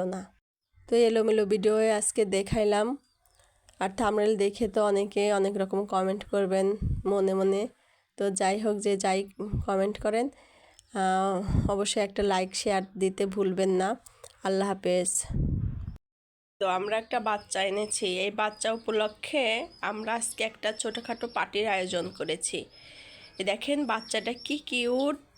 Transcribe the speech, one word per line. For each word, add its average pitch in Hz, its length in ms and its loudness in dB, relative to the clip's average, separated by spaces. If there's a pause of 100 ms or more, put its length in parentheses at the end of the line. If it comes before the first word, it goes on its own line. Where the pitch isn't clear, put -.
না। 185 180 -4 (680)
তো - 60 0
এলোমেলো 220 500 4
ভিডিও 214 300 2 (200)
আজকে 214 300 0
দেখাইলাম। 208 640 2 (920)
আর 190 180 0
থাম্বনেল 214 400 4
দেখে 202 300 2
তো 208 180 0
অনেকে 202 380 2 (100)
অনেক 196 240 2
রকম 190 280 0
কমেন্ট 190 380 0
করবেন 196 440 2 (380)
মনে 190 280 2
মনে। 196 280 2 (560)
তো 196 140 -2
যাই 196 280 0
হোক, 214 180 0
যে 202 200 0
যাই 190 220 0 (460)
কমেন্ট 196 340 0
করেন, 220 260 0 (680)
আহ, 190 440 2 (340)
অবশ্যই 202 320 0
একটা 196 200 -4
লাইক, 190 320 0
শেয়ার 196 280 0 (140)
দিতে 190 280 0
ভুলবেন 190 460 0
না। 185 180 2 (540)
আল্লাহ 196 240 0
হাফেজ। 185 440 0 (1500)
তো 196 60 -2
আমরা 196 300 0
একটা 226 220 -2
বাচ্চা 208 440 -2
এনেছি, 208 440 -2 (100)
এই 202 140 -2
বাচ্চা 214 420 -2
উপলক্ষে 226 720 -2 (360)
আমরা 214 320 -4
আজকে - 300 -4
একটা 220 300 -4
ছোটোখাটো 233 540 -6
পার্টির 208 400 -2
আয়োজন 185 420 -2
করেছি। 160 500 -6 (800)
এই 190 80 -4
দেখেন 226 400 -2
বাচ্চাটা 220 480 -4
কি 277 240 -6
কিউট, 262 640 -2 (160)